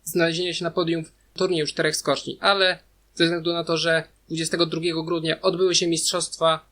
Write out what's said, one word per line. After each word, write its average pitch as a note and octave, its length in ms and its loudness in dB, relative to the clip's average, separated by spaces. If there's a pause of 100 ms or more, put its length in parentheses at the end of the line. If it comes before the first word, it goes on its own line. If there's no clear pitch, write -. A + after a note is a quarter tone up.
znalezienia E3+ 500 0
się F3 100 -6
na E3 60 0
podium E3 340 0
w - 340 -20
turnieju F3 280 0
czterech D3+ 300 -2
skoczni. - 440 -2
Ale F#3 380 2 (360)
ze E3+ 100 2
względu E3+ 280 0
na E3+ 120 -4
to, E3 120 0
że D#3+ 260 2 (240)
dwudziestego E3 400 0
drugiego E3 360 -4
grudnia D#3+ 380 -2
odbyły F3+ 340 2
się F3 120 2
Mistrzostwa D#3+ 840 0